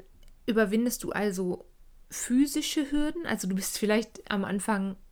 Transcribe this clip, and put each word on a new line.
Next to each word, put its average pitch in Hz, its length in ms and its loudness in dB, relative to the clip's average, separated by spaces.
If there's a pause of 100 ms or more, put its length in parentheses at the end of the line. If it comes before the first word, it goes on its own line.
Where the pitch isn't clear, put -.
(460)
überwindest 220 560 2
du - 80 -6
also 185 540 -2 (440)
physische 285 840 0
Hürden, 302 360 0
also 208 220 -2
du 190 80 0
bist - 220 -4
vielleicht 220 520 0
am 202 140 0
Anfang 196 520 -2 (160)